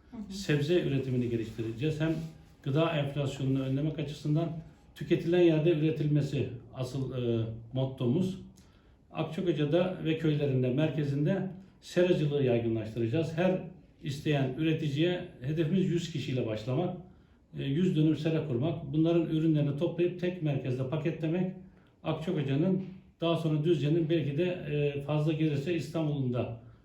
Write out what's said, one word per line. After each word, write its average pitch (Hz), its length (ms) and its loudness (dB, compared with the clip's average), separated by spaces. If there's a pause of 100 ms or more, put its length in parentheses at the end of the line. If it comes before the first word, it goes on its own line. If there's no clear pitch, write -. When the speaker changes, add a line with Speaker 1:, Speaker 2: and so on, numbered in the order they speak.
(120)
Speaker 1:
Hı 233 60 -12
hı. 202 160 -10
Speaker 2:
sebze 160 480 0
üretimini 127 480 0
geliştireceğiz. 117 720 -4
Hem 160 120 2 (500)
gıda 156 340 2
enflasyonunu 135 680 0
önlemek 143 360 -2
açısından 156 500 -2 (460)
tüketilen 175 460 2
yerde 165 300 6
üretilmesi 147 760 2 (260)
asıl, 127 400 -4
e, 117 320 0 (280)
mottomuz. 131 640 0 (760)
Akçakoca'da 175 920 0
ve 160 120 0
köylerinde, 139 520 2
merkezinde 147 800 0 (340)
seracılığı 151 640 2
yaygınlaştıracağız. 117 920 0
Her 185 220 2 (440)
isteyen 139 540 0
üreticiye 160 640 0 (200)
hedefimiz 156 440 0
yüz 165 260 0
kişiyle 123 360 -2
başlamak, 127 500 -2 (600)
e, 139 40 -6
yüz 151 320 2
dönüm 156 220 4
sera 160 300 -2
kurmak, 135 460 -2
bunların 165 320 4
ürünlerini 151 520 2
toplayıp 175 420 0
tek 180 240 -2
merkezde 131 460 -2
paketlemek, 160 600 -2 (520)
Akçakoca'nın 160 800 0 (380)
daha 165 140 2
sonra 156 280 0
Düzce'nin 156 460 2
belki 143 280 0
de, 175 60 2
e, 147 580 -2
fazla 151 320 0
gelirse 156 420 0
İstanbul'un 143 580 -2
da, 113 260 -2 (260)